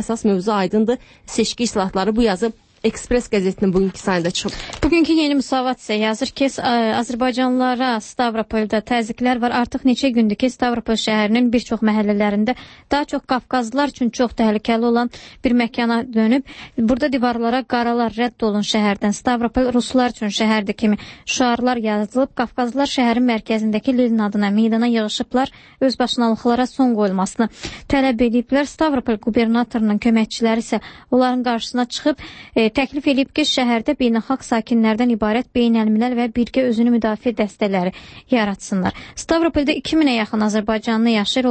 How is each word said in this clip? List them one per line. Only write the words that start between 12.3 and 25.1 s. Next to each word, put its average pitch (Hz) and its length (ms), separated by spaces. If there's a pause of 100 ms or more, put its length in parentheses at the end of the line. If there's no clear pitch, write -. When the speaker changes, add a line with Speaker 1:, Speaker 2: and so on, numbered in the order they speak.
Speaker 2:
daha 285 160
çox 277 160
qafqazlılar 254 640
üçün 240 220
çox 240 260
təhlükəli 226 480
olan 240 260 (340)
bir 240 120
məkana 233 480
dönüb. 226 400 (320)
Burada 240 360
divarlara 240 520
"Qaralar 240 480
rədd 233 320
olun 208 160
şəhərdən, 208 560
Stavropol 247 560
ruslar 247 380
üçün 226 180
şəhərdir" 214 480
kimi 208 220 (260)
şüarlar 247 560
yazılıb. 214 560
Qafqazlılar 254 560
şəhərin 247 400
mərkəzindəki 220 640
Lenin 233 220
adına 208 320
meydana 226 360
yığışıblar. 240 600 (320)